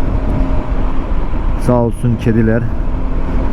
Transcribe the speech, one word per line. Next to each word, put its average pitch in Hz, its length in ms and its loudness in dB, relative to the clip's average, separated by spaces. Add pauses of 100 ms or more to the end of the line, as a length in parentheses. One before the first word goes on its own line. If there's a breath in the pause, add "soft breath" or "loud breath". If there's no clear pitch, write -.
(1600)
Sağ - 120 0
olsun 120 480 0
kediler 113 420 2 (920)